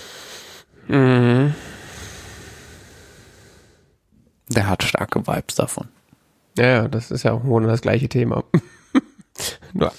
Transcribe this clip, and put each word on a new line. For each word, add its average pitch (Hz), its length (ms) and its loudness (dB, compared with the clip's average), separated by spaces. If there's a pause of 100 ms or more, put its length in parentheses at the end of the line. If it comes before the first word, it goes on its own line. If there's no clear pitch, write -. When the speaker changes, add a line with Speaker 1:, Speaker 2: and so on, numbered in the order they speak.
(880)
Speaker 1:
Mhm. 127 680 4 (3000)
Speaker 2:
Der 101 180 2
hat 95 160 -2
starke - 440 -2
Vibes - 280 -4
davon. - 320 -4 (680)
Speaker 1:
Ja, 117 80 4
ja, 120 220 4
das 113 240 -6
ist 127 120 -6
ja 110 100 2
auch 113 100 -4
im 135 60 -2
Grunde 113 200 2
das 113 120 0
gleiche 123 280 0
Thema. 120 400 0
<laughs> - 40 2 (1200)
Nur, 82 240 -2